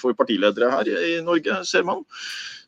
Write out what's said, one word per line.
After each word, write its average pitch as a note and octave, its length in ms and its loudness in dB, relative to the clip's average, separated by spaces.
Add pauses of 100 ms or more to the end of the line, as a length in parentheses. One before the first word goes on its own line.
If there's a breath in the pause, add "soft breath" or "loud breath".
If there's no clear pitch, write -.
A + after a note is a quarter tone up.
for B2 160 0
partiledere A2+ 560 2
her F#3+ 160 0
i, G3+ 80 0 (140)
i E3+ 100 -2
Norge, F3 480 0
ser F#3+ 160 2
man. F#3 160 -2 (680 loud breath)